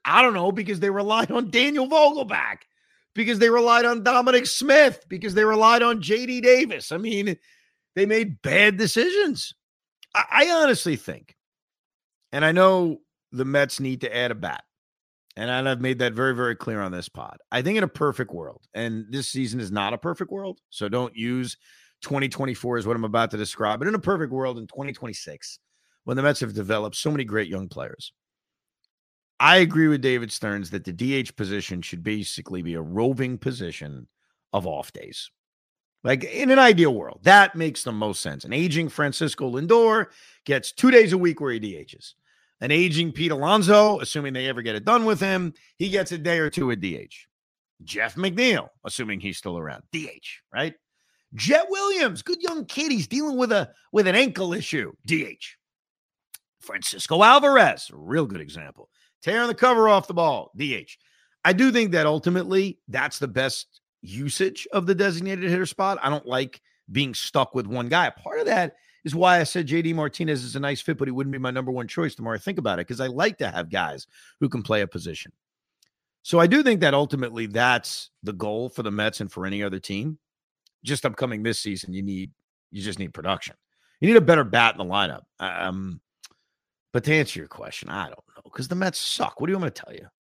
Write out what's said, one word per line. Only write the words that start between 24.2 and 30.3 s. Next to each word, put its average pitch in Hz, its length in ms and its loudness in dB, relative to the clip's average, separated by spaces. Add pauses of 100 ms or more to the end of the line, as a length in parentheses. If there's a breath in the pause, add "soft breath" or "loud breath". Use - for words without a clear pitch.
world 131 260 -4
in 113 100 -14
twenty 139 260 -12
twenty-six, - 640 -16 (460)
when 127 100 -4
the 131 80 -2
Mets 143 160 2
have 110 140 -6
developed 107 420 -4
so - 160 -4
many 143 140 -2
great 107 240 -2
young 95 180 -6
players, - 460 -14 (1300)
I 156 180 8
agree 160 300 4
with 147 140 2
David 123 300 0